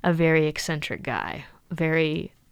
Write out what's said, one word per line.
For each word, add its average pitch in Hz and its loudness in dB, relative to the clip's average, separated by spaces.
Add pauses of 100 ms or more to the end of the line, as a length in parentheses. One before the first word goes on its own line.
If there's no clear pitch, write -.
a 180 4
very 160 4
eccentric - -4
guy, - -6 (260)
very, 160 0 (220)